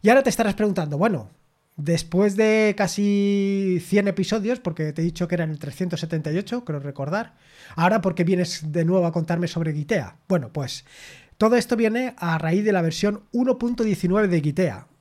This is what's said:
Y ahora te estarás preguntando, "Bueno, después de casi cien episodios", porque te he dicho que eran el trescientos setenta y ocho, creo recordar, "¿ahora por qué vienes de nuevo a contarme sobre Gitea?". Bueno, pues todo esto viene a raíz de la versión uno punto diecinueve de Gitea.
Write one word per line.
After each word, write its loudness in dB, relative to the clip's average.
Y 4
ahora 6
te 2
estarás 0
preguntando, -2
"Bueno, 0
después 0
de 4
casi 0
cien 2
episodios", -2
porque -6
te -4
he 0
dicho -4
que -2
eran -2
el -6
trescientos -6
setenta -4
y 0
ocho, -4
creo -6
recordar, -6
"¿ahora 4
por 0
qué 0
vienes 0
de 0
nuevo 2
a 0
contarme -2
sobre -4
Gitea?". -4
Bueno, -2
pues -8
todo 4
esto 2
viene 0
a -2
raíz 0
de 2
la 2
versión 0
uno 2
punto -2
diecinueve 2
de 2
Gitea. -2